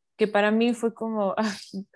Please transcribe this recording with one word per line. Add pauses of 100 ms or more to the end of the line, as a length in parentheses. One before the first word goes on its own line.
(160)
que
para
mí
fue
como,
ay,